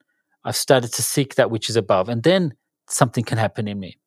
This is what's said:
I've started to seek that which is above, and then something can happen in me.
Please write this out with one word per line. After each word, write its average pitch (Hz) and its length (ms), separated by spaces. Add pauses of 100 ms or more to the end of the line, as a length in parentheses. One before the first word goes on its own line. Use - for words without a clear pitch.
(420)
I've - 140
started 123 380
to - 80
seek - 320
that 113 160
which 110 180
is 113 80
above, 98 320
and 117 140
then 175 320 (340)
something 120 360
can - 120
happen 110 320
in 101 100
me. 92 280